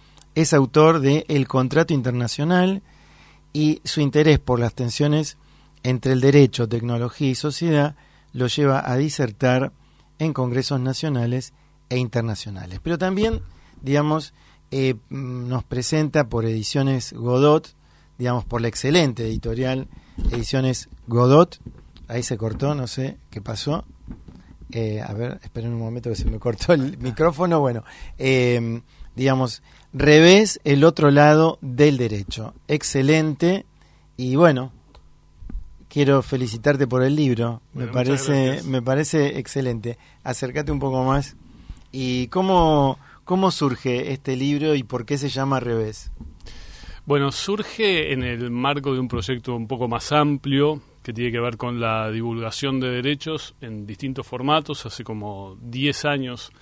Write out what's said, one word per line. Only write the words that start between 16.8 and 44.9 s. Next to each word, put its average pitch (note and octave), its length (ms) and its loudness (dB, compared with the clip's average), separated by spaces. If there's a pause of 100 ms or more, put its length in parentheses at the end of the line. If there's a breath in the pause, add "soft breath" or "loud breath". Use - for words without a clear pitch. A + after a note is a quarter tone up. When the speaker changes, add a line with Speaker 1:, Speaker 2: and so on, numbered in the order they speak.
Speaker 1:
Godot, C3 600 2 (440 soft breath)
digamos, B2 260 -2
por A#2+ 160 -4
la A#2 80 -2
excelente B2+ 580 0
editorial B2 600 -4 (420 loud breath)
Ediciones B2+ 580 -2 (200)
Godot. B2+ 500 6 (480)
Ahí A#2+ 160 -6
se A#2+ 160 -6
cortó, A2+ 380 -4
no C3 100 -6
sé C3 320 -8 (120)
qué G#2+ 120 -14
pasó. A2+ 420 -6 (880 loud breath)
Eh, A2 360 -6
a - 60 -10
ver, A#2 300 -8
esperen A#2+ 320 -8
un A2+ 60 -6
momento A#2 280 -8
que A2 80 -4
se - 140 -2
me A2+ 80 -4
cortó A#2 340 0
el C#3+ 260 0
<laughs> - 20 -10
micrófono. D#3 600 0
Bueno, A#2+ 220 -2 (340 loud breath)
eh, A#2+ 640 0 (360 soft breath)
digamos, C3 460 0 (300 soft breath)
Revés, D#3+ 720 8
el C#3+ 200 4
otro D#3+ 260 6
lado D3+ 500 6
del C#3 380 4
derecho. A2 560 -4 (140)
Excelente. D#3 1000 0 (500 soft breath)
Y B2+ 200 -2
bueno, C3+ 360 4 (1160)
quiero C#3 340 4
felicitarte B2+ 640 0
por B2+ 160 2
el C3+ 140 2
libro. A#2 440 0 (140)
Me B2 120 -8
Speaker 2:
Bueno, G#2+ 120 -10
muchas C3 280 0
Speaker 1:
parece, C3+ 200 2
Speaker 2:
gracias. C#3 200 -4
Speaker 1:
me C3 160 -2
parece C#3+ 560 0
excelente. A#2 600 -6 (260 soft breath)
Acércate C3+ 480 -4
un D3 60 -2
poco C3 260 -2
más. C3+ 320 0 (540 loud breath)
¿Y B2+ 380 -4
cómo, D#3+ 720 4 (260 soft breath)
cómo F#3 260 2
surge C3 640 -2
este C3 240 -6
libro C#3+ 380 0
y C#3 80 0
por A#2 220 -6